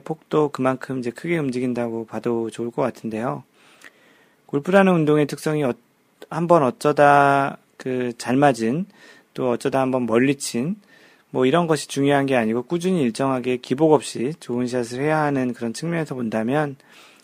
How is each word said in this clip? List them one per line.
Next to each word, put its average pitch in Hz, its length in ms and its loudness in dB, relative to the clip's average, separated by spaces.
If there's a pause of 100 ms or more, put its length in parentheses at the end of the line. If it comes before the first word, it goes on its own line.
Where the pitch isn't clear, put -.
폭도 151 460 -2
그만큼 131 500 -4
이제 120 100 -6
크게 170 280 -4
움직인다고 120 680 -4
봐도 113 440 -4
좋을 117 200 -8
것 143 120 -4
같은데요. 120 600 -6 (1040)
골프라는 185 460 4
운동의 151 340 4
특성이 151 380 -4
어-, 120 80 0 (580)
한번 165 320 4
어쩌다 143 960 4 (200)
그 127 380 -4
잘 123 200 -2
맞은, 135 500 2 (480)
또 127 160 -2
어쩌다 135 300 -2
한번 127 260 0
멀리 127 300 2
친, 143 400 -6 (540)
뭐 131 160 0
이런 165 200 2
것이 156 220 -2
중요한 139 380 2
게 135 100 2
아니고 113 260 0
꾸준히 175 400 -2
일정하게 127 560 -2
기복 147 340 2
없이 123 480 0
좋은 123 260 -4
샷을 120 340 -4
해야 156 180 0
하는 139 340 -2
그런 117 200 -8
측면에서 160 420 -6
본다면 127 640 -2 (480)